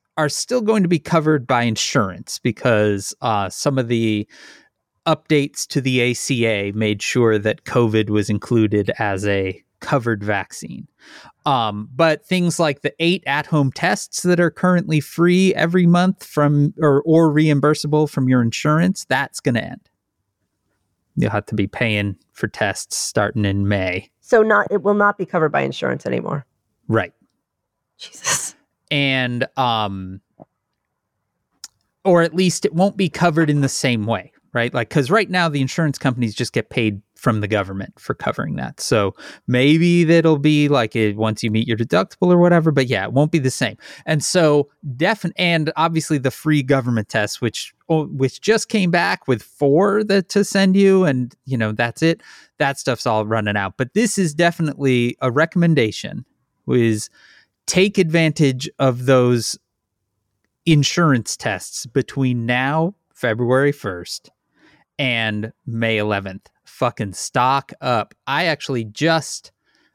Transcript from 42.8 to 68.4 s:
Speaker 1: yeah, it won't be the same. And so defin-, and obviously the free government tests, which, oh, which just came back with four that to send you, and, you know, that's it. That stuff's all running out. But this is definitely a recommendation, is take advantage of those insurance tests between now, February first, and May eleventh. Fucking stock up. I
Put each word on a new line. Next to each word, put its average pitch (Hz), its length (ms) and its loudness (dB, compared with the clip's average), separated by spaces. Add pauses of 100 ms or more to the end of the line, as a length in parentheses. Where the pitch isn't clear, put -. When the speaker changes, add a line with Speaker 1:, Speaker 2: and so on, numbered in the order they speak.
Speaker 1:
yeah, 107 200 -2
it 113 80 -6
won't 147 180 2
be 165 80 2
the 131 100 0
same. 113 280 -4 (280)
And 156 180 0
so 147 460 2 (260)
defin-, 175 420 -2
and 165 380 0
obviously 160 440 0
the 127 100 -2
free 151 320 0
government 123 480 0
tests, 107 320 -4
which, - 320 -6 (160)
oh, 156 180 0
which 135 340 -4
just 214 280 0
came 185 220 0
back 175 360 -2
with 123 140 0
four 196 640 2
that 202 260 0
to 202 140 0
send 196 320 2
you, 190 300 4
and, 127 280 -2 (120)
you 131 120 -4
know, 110 140 0
that's 117 320 -2
it. 165 180 0 (380)
That 139 180 0
stuff's - 300 -4
all 110 180 0
running 107 320 -2
out. 98 200 -4
But 123 180 -6
this 214 240 0
is 160 160 0
definitely 139 840 0
a 131 100 0
recommendation, 131 920 0 (420)
is 117 420 2 (560)
take 208 320 0
advantage 156 800 2
of 127 300 0
those 123 500 2 (1120)
insurance 147 720 2
tests - 480 -8
between 123 600 -2
now, 139 480 -2 (200)
February 123 580 0
first, 92 580 -10 (720)
and 113 520 -2 (140)
May 113 320 -2
eleventh. 98 520 -4 (140)
Fucking 110 500 -6
stock 131 640 -2
up. 120 340 -2 (140)
I 151 180 -2